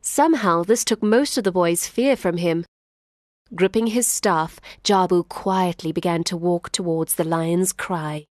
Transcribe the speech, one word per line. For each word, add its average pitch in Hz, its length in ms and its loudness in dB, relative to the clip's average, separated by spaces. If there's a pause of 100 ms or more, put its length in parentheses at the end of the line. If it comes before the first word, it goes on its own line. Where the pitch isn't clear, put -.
Somehow 208 600 2
this 214 220 2
took 220 180 -2
most 240 340 2
of 226 60 -2
the 190 80 0
boy's 175 340 0
fear 254 300 0
from 175 220 -2
him. 170 280 0 (880)
Gripping 196 340 0
his 233 200 0
staff, 165 540 0 (240)
Jabu 185 420 2
quietly 180 640 -2
began 170 320 -2
to 175 140 -6
walk 175 340 -2
towards 160 440 -2
the 170 100 0
lion's 170 480 0
cry. 151 600 -6